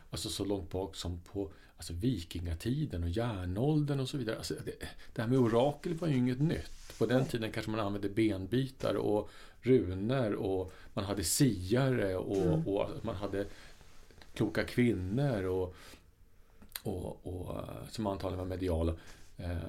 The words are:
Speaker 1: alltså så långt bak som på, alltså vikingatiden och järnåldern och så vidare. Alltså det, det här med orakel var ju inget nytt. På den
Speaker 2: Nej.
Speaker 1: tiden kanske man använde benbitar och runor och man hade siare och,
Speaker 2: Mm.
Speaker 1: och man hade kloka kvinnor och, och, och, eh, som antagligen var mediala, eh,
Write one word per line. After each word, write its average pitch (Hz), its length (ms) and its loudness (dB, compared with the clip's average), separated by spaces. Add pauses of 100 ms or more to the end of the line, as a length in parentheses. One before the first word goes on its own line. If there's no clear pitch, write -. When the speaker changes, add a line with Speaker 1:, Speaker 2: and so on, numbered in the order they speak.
(100)
Speaker 1:
alltså - 180 -6
så 98 160 -2
långt 95 260 -2
bak 92 260 -4
som 87 240 -6 (120)
på, 98 180 -4 (260)
alltså - 160 -10
vikingatiden 87 1120 -2
och 85 60 0
järnåldern 120 880 0
och 127 80 -2
så - 100 -4
vidare. 110 180 -2
Alltså - 180 -6 (100)
det, - 80 -6 (420)
det - 80 -2
här 110 60 0
med 131 100 6
orakel 127 560 4
var 165 140 0
ju 139 80 4
inget 127 240 2
nytt. - 580 -2
På 117 80 4
den 123 140 4
Speaker 2:
Nej. 131 80 2
Speaker 1:
tiden 110 240 -2
kanske 110 180 -4
man 110 100 0
använde 101 280 0
benbitar 107 880 2
och 107 360 2 (300)
runor 110 720 4
och 95 400 0 (220)
man 104 100 -2
hade 98 200 0
siare 110 920 4
och, 98 200 0
Speaker 2:
Mm. 82 320 4
Speaker 1:
och 101 220 2 (120)
man 110 140 -2
hade 98 300 -2 (880)
kloka 110 300 0
kvinnor 113 800 2
och, 92 300 0 (1080)
och, - 440 -6
och, 90 320 -6
eh, - 320 -10
som 110 160 -4
antagligen 95 320 -2
var 92 80 -4 (100)
mediala, 82 380 2 (420)
eh, 87 200 -4 (120)